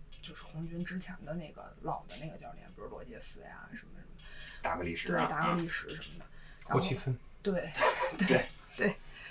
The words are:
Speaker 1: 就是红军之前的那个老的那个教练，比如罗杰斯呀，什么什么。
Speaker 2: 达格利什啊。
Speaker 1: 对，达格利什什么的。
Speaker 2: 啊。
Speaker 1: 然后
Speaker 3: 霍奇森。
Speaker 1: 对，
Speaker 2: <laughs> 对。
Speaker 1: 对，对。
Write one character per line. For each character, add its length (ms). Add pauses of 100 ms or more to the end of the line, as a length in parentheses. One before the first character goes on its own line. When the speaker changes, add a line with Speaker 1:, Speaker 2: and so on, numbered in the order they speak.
(200)
Speaker 1:
就 140
是 80
红 260
军 160
之 140
前 160 (100)
的 100
那 160
个 220 (100)
老 260
的 120
那 100
个 60
教 160
练， 140 (100)
比 60
如 60
罗 140
杰 180
斯 220
呀， 300
什 140
么 100
什 60
么。 40 (560)
Speaker 2:
达 140
格 60
利 120
什 200
啊。 120
Speaker 1:
对， 40
达 240
格 60
利 80
什 200
什 240
么 60
的。 60
Speaker 2:
啊。 40 (380)
Speaker 1:
然 80
后 0
Speaker 3:
霍 60
奇 140
森。 220 (260)
Speaker 1:
对， 280 (220)
Speaker 2:
<laughs> 260
对。 80
Speaker 1:
对， 200 (300)
对。 200 (340)